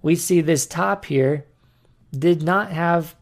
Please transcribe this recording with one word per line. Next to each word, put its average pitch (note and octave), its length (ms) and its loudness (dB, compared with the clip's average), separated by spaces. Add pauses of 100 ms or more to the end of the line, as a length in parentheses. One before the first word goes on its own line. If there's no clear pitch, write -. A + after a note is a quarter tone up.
we D#3+ 160 2
see F3 240 2
this D#3 260 0
top G3 380 -4
here C#3 400 0 (640)
did D#3 320 0
not F#3+ 300 0
have E3+ 500 -2